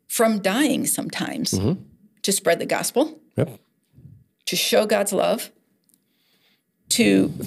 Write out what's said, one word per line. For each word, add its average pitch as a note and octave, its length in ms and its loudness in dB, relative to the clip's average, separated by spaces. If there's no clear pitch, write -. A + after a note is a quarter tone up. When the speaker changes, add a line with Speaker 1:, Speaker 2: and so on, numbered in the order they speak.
Speaker 1:
from A3 320 0
dying A3+ 460 0
sometimes - 680 -4
Speaker 2:
Mm-hmm. G#2 280 0
Speaker 1:
to G3 100 -2
spread - 260 2
the - 80 -6
gospel, A#3 540 -2
Speaker 2:
Yep. - 220 -2
Speaker 1:
to F#3 100 -4
show G#3+ 300 2
God's G3+ 260 0
love, F#3 380 0
to, G3+ 380 4